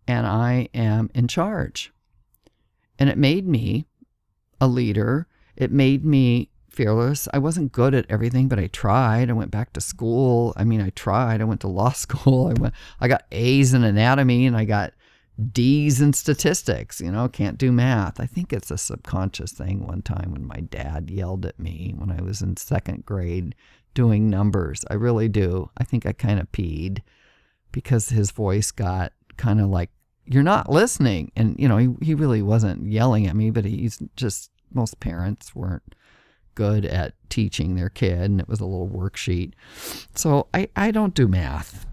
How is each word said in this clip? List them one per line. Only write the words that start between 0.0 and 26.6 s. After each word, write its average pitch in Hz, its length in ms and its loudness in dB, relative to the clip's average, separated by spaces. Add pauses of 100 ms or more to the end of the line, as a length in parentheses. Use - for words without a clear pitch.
and 120 180 0
I 117 480 0
am 110 400 0
in 120 140 0
charge. 185 640 -4 (1080)
And 139 120 4
it - 80 -2
made 156 300 2
me 117 380 0 (760)
a 135 80 4
leader. 120 600 0 (280)
It 131 160 -2
made 139 340 4
me 127 440 4 (200)
fearless. 117 640 0
I - 40 0
wasn't 151 340 -2
good 131 220 4
at 127 160 2
everything, 117 380 2
but 127 100 0
I 92 100 0
tried. 117 640 2
I 120 40 0
went 110 180 -4
back 107 220 -6
to - 80 -8
school. 120 720 0
I - 80 -2
mean, 110 180 2
I 92 100 -2
tried. 113 500 0
I 110 40 0
went 110 160 -2
to 95 60 -6
law 98 240 0
<laughs> - 20 -2
school. - 540 2
I 120 120 0
went, - 140 0 (260)
I 127 80 0
got - 240 0
A's 127 420 4
in 123 100 6
anatomy, 123 640 4
and 120 120 2
I 110 80 0
got 101 280 -2 (580)
D's 139 500 2
in 147 120 6
statistics, - 840 -2
you 85 120 -6
know, 113 160 -2
can't 101 300 -4
do 127 140 2
math. 120 480 0
I 120 60 -4
think 175 260 -6
it's 107 200 -6
a - 60 -8
subconscious - 760 -6
thing 95 340 -8
one 90 160 -8
time 90 300 -6
when 71 140 -10
my - 160 -12
dad 78 480 -8
yelled 92 360 -6
at - 140 -10
me 82 380 -8
when 95 140 -6
I 85 100 -6
was 95 200 -6
in 92 160 -4
second - 480 -6
grade 87 500 -6 (380)
doing 110 360 4
numbers. 98 600 0
I - 60 -4
really 113 340 0
do. 92 480 0
I 123 60 -2
think - 220 -4
I 110 80 -2
kinda 101 380 -2
peed 90 480 -6 (720)